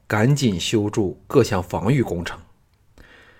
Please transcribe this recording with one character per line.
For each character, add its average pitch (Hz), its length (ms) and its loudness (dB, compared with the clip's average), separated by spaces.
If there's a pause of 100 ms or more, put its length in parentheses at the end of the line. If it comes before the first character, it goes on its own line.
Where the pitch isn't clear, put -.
赶 113 280 4
紧 113 240 0
修 104 300 0
筑 101 380 -4
各 131 160 4
项 98 180 -2
防 92 320 -2
御 139 80 2
工 87 240 -6
程， - 140 -12 (1000)